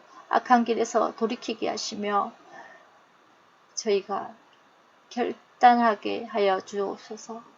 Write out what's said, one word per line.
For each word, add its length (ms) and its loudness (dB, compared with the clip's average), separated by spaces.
악한 360 4
길에서 500 0
돌이키게 540 -4
하시며 640 -4
저희가 600 -2
결단하게 1160 2
하여 340 0
주옵소서. 840 -8